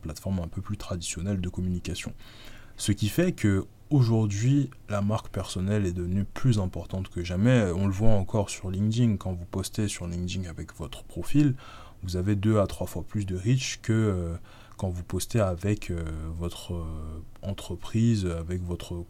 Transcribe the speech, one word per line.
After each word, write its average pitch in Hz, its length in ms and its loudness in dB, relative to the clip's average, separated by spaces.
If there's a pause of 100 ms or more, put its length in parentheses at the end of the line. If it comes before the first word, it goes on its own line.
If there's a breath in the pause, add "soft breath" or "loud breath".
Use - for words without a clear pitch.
plateformes 92 380 -4
un 85 80 -4
peu 95 140 -6
plus 101 160 -6
traditionnelles 92 600 -4
de 90 100 -2
communication. 90 600 -4 (640 loud breath)
Ce - 160 0
qui 104 160 2
fait 175 260 2
que 98 340 2 (240)
aujourd'hui, 117 800 4 (180)
la 101 140 -2
marque 107 280 0
personnelle 98 560 0
est 87 80 0
devenue 90 300 0
plus - 360 4
importante 95 500 -2
que 87 140 -6
jamais. 98 520 4
On 98 100 2
le 98 80 2
voit 95 180 4
encore 98 380 4
sur - 220 -6
LinkedIn. 107 460 2
Quand 95 160 -4
vous 87 120 -8
postez 101 420 -4
sur 90 200 -6
LinkedIn 90 420 -4
avec 78 260 -12
votre - 280 -10
profil, 143 520 4 (480 loud breath)
vous 92 120 -4
avez 92 200 2
deux 107 240 4
à 98 80 6
trois - 200 -6
fois - 160 -6
plus 104 220 -4
de 92 100 -4
reach 120 460 2
que, - 100 0
euh, 95 440 2 (420 loud breath)
quand 95 120 -2
vous 87 140 -4
postez 95 380 0
avec, 101 480 0
euh, 85 140 -2 (340)
votre, 87 380 -4
euh, 85 100 -4 (560)
entreprise, 101 840 0
avec 85 340 -2
votre 87 480 -6